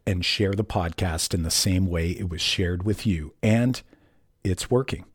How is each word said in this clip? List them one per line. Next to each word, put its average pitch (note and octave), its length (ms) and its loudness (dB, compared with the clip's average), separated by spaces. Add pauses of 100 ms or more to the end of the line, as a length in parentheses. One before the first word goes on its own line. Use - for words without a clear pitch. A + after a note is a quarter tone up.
and F2+ 200 0
share G2 260 0
the G2 140 0
podcast E2 680 -2
in F2 100 0
the E2 60 -2
same F#2+ 380 2
way E2+ 220 0
it F#2 180 -4
was E2 140 -6
shared F2+ 420 -2
with G#2 240 -2
you, D#2 340 -2
and A#2 400 2 (600)
it's - 260 -2
working. B2 460 0